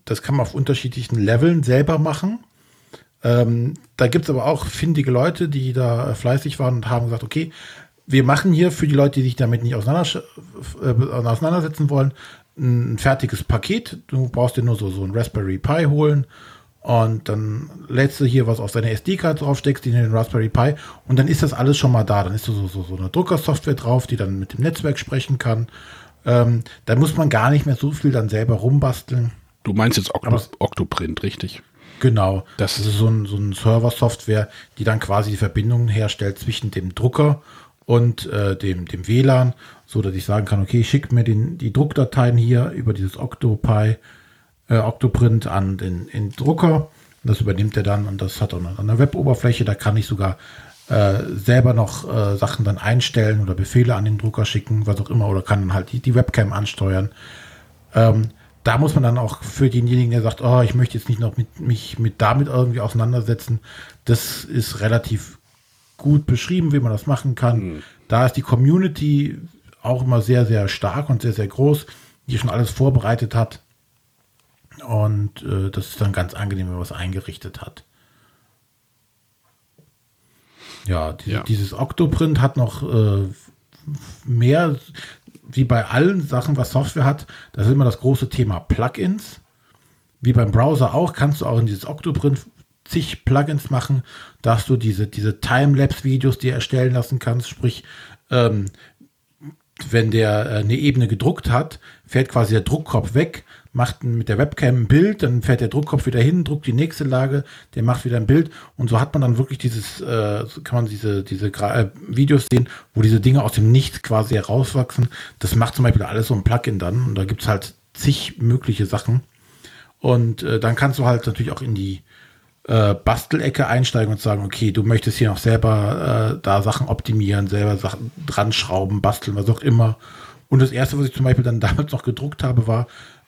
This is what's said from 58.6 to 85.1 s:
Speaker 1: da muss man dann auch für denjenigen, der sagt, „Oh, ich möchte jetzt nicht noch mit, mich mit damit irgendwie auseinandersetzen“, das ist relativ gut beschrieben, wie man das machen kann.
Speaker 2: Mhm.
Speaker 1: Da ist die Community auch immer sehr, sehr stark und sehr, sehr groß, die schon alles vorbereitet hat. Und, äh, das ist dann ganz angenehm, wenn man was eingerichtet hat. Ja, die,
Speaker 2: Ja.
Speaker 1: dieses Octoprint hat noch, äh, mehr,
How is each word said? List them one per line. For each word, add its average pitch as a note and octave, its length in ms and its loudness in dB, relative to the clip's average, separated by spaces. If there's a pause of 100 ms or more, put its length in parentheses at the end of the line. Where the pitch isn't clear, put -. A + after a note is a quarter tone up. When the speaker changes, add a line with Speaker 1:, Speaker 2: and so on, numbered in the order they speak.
Speaker 1:
da A#2 140 2
muss D3+ 160 2
man C#3+ 80 4
dann A#2+ 160 2
auch A2+ 240 -6
für C3 280 0
denjenigen, A#2+ 420 2
der A#2+ 100 2
sagt, A2 180 -2
„Oh, B2 220 4
ich A#2 120 2
möchte B2 240 0
jetzt - 100 -6
nicht A2+ 120 -2
noch A2 160 -2
mit, - 240 -6
mich - 380 -4
mit A2+ 220 -2
damit B2+ 280 2
irgendwie B2 320 0
auseinandersetzen“, A2+ 800 -2 (440)
das - 400 -2
ist A2 360 -6
relativ A2 580 -2 (580)
gut D3 300 2
beschrieben, E3 460 0
wie C#3+ 80 2
man A#2+ 120 0
das G#2 140 -6
machen C3+ 300 -2
kann. A#2+ 240 2
Speaker 2:
Mhm. E2 220 -8 (260)
Speaker 1:
Da A#2+ 180 4
ist B2 100 0
die - 60 -2
Community D3 960 2 (440)
auch B2+ 220 -2
immer B2 180 4
sehr, B2 240 4
sehr G#2 220 2
stark C3+ 420 -4
und B2 120 0
sehr, A#2 100 0
sehr G2+ 160 -4
groß, D3 380 2 (420)
die B2 100 -2
schon B2 120 -2
alles A2+ 200 0
vorbereitet A#2 640 0
hat. - 280 -2 (1200)
Und, G#2+ 560 -2
äh, G2 280 -2
das - 180 -6
ist - 120 -8
dann G2+ 120 2
ganz F2+ 220 -4
angenehm, G2 320 -6
wenn F2+ 80 -6
man F2+ 80 -6
was - 100 -10
eingerichtet F#2 680 -10
hat. - 240 -18 (3000)
Ja, D#2+ 260 -4
die, - 200 -12
Speaker 2:
Ja. - 120 -2
Speaker 1:
dieses G2+ 300 -2
Octoprint D3+ 640 0
hat C3 160 2
noch, A#2+ 260 -2
äh, G2+ 460 2 (960)
mehr, C3 520 2 (720)